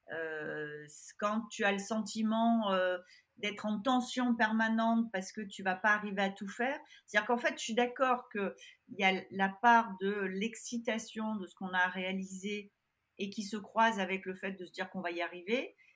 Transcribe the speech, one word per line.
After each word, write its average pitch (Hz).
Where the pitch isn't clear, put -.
Euh, 151
c-, -
quand 214
tu 220
as 202
le 196
sentiment, 220
euh, 180
d'être 208
en 208
tension 247
permanente 226
parce 190
que -
tu 196
vas 190
pas 208
arriver 202
à 196
tout 196
faire. 254
C'est-à-dire 208
qu'en 240
fait, 302
je -
suis 226
d'accord 240
qu'il 202
y 202
a 190
la 190
part 226
de 196
l'excitation 220
de 190
ce -
qu'on 185
a 180
réalisé 190
et 202
qui 208
se 226
croise 214
avec 190
le 185
fait 190
de 185
se -
dire 185
qu'on 190
va 175
y 170
arriver. 180